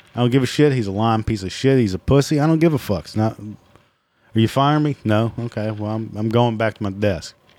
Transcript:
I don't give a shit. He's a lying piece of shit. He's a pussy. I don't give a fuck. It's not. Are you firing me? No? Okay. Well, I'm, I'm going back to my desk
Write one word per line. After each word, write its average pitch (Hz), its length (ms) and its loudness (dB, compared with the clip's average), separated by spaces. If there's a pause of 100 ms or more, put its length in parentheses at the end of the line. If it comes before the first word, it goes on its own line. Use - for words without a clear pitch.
(140)
I 113 60 -4
don't 123 100 2
give 135 120 4
a 123 40 0
shit. 147 260 2
He's 123 140 -2
a 98 60 -6
lying 110 300 0
piece 104 200 -4
of 95 100 -8
shit. 135 260 2
He's 104 160 2
a 92 40 -4
pussy. 143 420 2
I 147 60 2
don't 160 140 2
give 160 140 4
a 135 40 -2
fuck. 95 260 -4
It's - 120 -18
not. 110 220 0
Are - 1000 -8
you 110 80 4
firing 143 340 2
me? 147 220 -2
No? 110 340 2
Okay. 113 320 -6
Well, 107 200 -8
I'm, 110 260 -6
I'm 107 120 -4
going 117 280 2
back 110 180 -2
to - 80 -12
my 104 80 -4
desk 98 440 -4 (240)